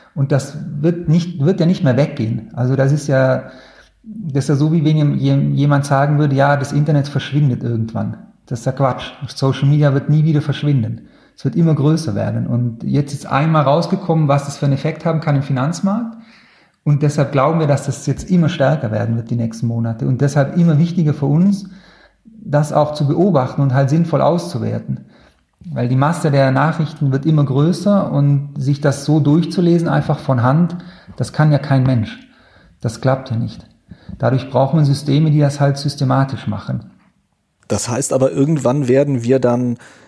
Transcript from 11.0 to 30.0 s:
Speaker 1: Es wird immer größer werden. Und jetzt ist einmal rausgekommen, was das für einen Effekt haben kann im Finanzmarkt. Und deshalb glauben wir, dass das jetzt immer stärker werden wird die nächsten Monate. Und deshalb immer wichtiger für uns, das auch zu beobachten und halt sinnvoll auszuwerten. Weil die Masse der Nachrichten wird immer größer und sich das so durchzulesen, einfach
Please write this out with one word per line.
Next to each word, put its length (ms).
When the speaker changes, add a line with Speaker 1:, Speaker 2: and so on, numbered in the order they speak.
Speaker 1:
Es 100
wird 100
immer 180
größer 400
werden. 320
Und 380
jetzt 300
ist 120
einmal 380
rausgekommen, 640
was 160
das 140
für 80
einen 100
Effekt 300
haben 160
kann 160
im 60
Finanzmarkt. 760
Und 160
deshalb 300
glauben 300
wir, 60
dass 180
das 220
jetzt 220
immer 200
stärker 420
werden 240
wird 140
die 80
nächsten 300
Monate. 380
Und 140
deshalb 380
immer 200
wichtiger 360
für 140
uns, 420
das 480
auch 200
zu 140
beobachten 540
und 120
halt 160
sinnvoll 320
auszuwerten. 840
Weil 160
die 80
Masse 340
der 220
Nachrichten 640
wird 120
immer 200
größer 640
und 460
sich 240
das 240
so 160
durchzulesen, 640
einfach 320